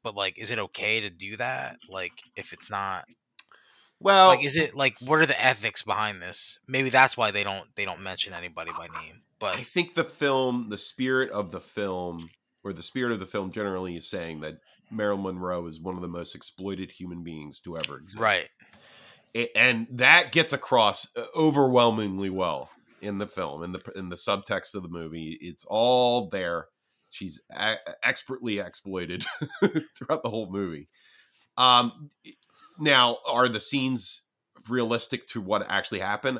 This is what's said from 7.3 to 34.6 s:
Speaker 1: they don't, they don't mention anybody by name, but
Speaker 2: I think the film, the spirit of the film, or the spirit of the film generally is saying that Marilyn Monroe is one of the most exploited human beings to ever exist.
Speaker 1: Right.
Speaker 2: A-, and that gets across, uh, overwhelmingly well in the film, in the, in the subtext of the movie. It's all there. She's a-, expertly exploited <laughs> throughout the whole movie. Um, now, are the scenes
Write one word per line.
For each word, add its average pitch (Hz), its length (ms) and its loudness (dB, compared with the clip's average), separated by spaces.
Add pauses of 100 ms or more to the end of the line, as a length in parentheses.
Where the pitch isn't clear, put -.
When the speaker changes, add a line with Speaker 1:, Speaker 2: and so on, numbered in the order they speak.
Speaker 1:
they 101 120 0
don't, 98 220 -6 (100)
they 101 100 -4
don't 90 160 -8
mention 95 320 -8
anybody 85 440 -10
by 85 100 -12 (140)
name, - 200 -20 (180)
but 196 160 -2
Speaker 2:
I 131 80 -8
think 175 320 -4
the 165 80 0
film, 131 640 0
the 104 80 -8
spirit 131 540 -2
of 98 200 -4
the 90 100 -10
film, 90 680 -6 (340)
or 98 100 -8
the 85 100 -10
spirit 123 280 -2
of 107 80 -2
the 95 60 -8
film 95 260 -6
generally 92 440 -4
is 82 140 -8
saying 82 320 -8
that 78 180 -10 (320)
Marilyn 104 320 0
Monroe 90 440 -4
is 80 120 -12
one 90 160 -6
of 90 60 -8
the 87 60 -8
most 85 280 -8
exploited 95 560 -10
human 87 320 -12
beings 76 380 -12
to 85 160 -10
ever 73 200 -6
exist. 90 220 -16
Speaker 1:
Right. 101 300 0 (880)
Speaker 2:
A-, 117 220 -2
and 117 340 4
that 135 400 6
gets 156 220 2
across, 110 540 4 (100)
uh, 117 80 -6 (100)
overwhelmingly 120 920 4
well 85 400 -2 (320)
in 101 180 -6
the 101 80 -4
film, 78 360 -8
in 90 100 -8
the, 90 80 -10 (140)
in 92 140 -8
the 87 60 -8
subtext 98 600 -4
of 92 80 -8
the 87 60 -12
movie. 82 520 -10
It's 85 260 -16
all 120 640 2
there. 85 380 -4 (420)
She's 85 320 -12 (100)
a-, 110 240 -2 (280)
expertly 120 560 -2
exploited 92 680 -8 (180)
<laughs> - 160 -10 (360)
throughout 151 280 -6
the 123 60 -2
whole 107 220 -6
movie. 87 360 -6 (720)
Um, 123 520 6 (720)
now, 131 380 6 (100)
are 123 220 4
the 110 120 -4
scenes 131 600 -2 (460)